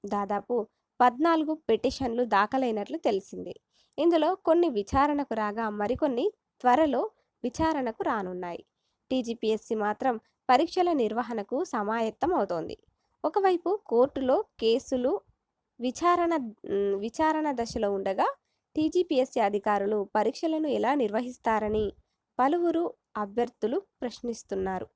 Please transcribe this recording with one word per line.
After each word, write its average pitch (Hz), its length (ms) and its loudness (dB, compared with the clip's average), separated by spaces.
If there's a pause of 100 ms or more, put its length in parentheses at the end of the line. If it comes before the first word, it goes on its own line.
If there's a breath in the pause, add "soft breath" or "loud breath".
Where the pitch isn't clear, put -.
దాదాపు 202 480 -4 (460)
పద్నాలుగు 311 540 2 (100)
పిటిషన్లు 247 600 -2
దాఖలైనట్లు 214 720 0
తెలిసింది. 190 560 -4 (440)
ఇందులో 320 300 4 (160)
కొన్ని 339 260 4
విచారణకు 269 640 0
రాగా, 214 360 -2
మరికొన్ని 240 560 0 (320)
త్వరలో 262 440 4 (420)
విచారణకు 277 580 -2
రానున్నాయి. 185 600 -4 (480)
టీజీపీఎస్సీ 226 640 -2
మాత్రం 214 400 0 (340)
పరీక్షల 339 440 4
నిర్వహణకు 226 720 -2
సమాయత్తం 226 680 -2
అవుతోంది. 190 420 -2 (480)
ఒకవైపు 359 460 2 (160)
కోర్టులో 262 500 2 (220)
కేసులు 254 540 0 (680)
విచారణ, 339 520 0 (360)
ఉమ్, 202 300 0
విచారణ 302 540 -2
దశలో 233 400 -2
ఉండగా, 196 340 0 (500)
టీజీపీఎస్సీ 311 640 0
అధికారులు 202 580 0 (140)
పరీక్షలను 311 560 0
ఎలా 226 260 0
నిర్వహిస్తారని 214 920 -2 (520)
పలువురు 330 460 2 (320)
అభ్యర్థులు 220 600 -4 (180)
ప్రశ్నిస్తున్నారు. 196 1000 -6